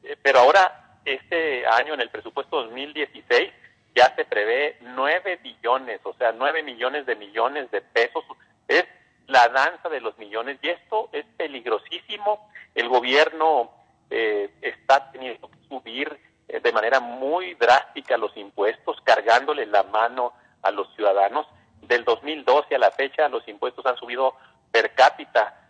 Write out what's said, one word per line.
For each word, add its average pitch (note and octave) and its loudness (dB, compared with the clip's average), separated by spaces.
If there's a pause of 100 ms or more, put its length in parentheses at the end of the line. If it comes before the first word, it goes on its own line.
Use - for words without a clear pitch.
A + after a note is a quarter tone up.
Eh, - -14
pero C3 6
ahora, F3+ 4
este C#3 -4
año, B2+ 0
en C3 -6
el - -4
presupuesto C3 -8
dos A2+ -10
mil C#3 -14
dieciséis, D3 -2 (440)
ya B2 6
se D#3+ -4
prevé A#2 -2
nueve D3 -4
billones, A#2+ -4
o - -10
sea, A#2 0
nueve C#3+ -2
millones C3 -6
de A#2 -2
millones A2+ -6
de G2 -4
pesos. - -4 (440)
Es - 2 (420)
la B2+ 6
danza D#3 -2
de D3 -6
los A2+ -8
millones, A2+ -10
y D3 -6
esto - -6
es - -8 (120)
peligrosísimo. F3 -6 (260)
El - -4
gobierno, C#3+ 2 (400)
eh, G#2+ -2 (100)
está - 0
teniendo C3 -14
que - -20 (100)
subir, B2+ -10 (280)
eh, - -10
de A#2+ 2
manera A#2 2
muy C#3 -6
drástica B2+ 2
los A2+ -6
impuestos, G#2 -4
cargándole A#2+ 2
la G#2 2
mano A#2+ -2 (280)
a G2 0
los G2+ -6
ciudadanos. G2+ 0 (340)
Del A#2+ -2
dos A#2 0
mil D3 -8
doce C#3+ 2
a C3 0
la A#2 4
fecha, C#3 -2
los B2 -6
impuestos B2 -8
han B2 0
subido B2 -4 (360)
per - 2
cápita - 2 (120)